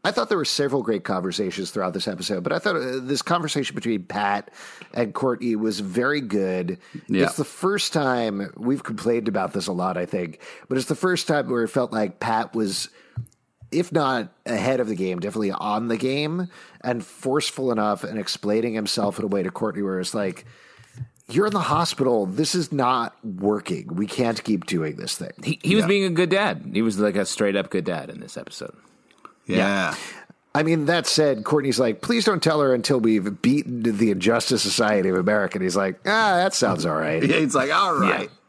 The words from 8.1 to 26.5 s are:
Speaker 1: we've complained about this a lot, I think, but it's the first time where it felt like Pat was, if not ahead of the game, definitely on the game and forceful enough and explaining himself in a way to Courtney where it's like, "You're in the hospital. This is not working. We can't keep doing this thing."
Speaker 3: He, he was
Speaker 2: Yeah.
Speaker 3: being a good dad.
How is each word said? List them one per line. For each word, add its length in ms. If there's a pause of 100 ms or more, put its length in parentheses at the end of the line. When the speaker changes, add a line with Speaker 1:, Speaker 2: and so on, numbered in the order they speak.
Speaker 1:
we've 280
complained 420
about 280
this 120
a 60
lot, 240
I 100
think, 340 (280)
but 100
it's 100
the 60
first 320
time 240
where 140
it 40
felt 240
like 280
Pat 340
was, 340 (840)
if 220
not 400 (120)
ahead 360
of 80
the 80
game, 240
definitely 320
on 340
the 100
game 520 (340)
and 240
forceful 640
enough 320
and 160
explaining 560
himself 460
in 40
a 40
way 160
to 80
Courtney 300
where 180
it's 140
like, 300 (840)
"You're 180
in 80
the 60
hospital. 680
This 300
is 160
not 420 (100)
working. 680
We 140
can't 340
keep 240
doing 300
this 200
thing." 140 (140)
Speaker 3:
He, 180
he 140
was 80
Speaker 2:
Yeah. 40
Speaker 3:
being 160
a 60
good 180
dad. 460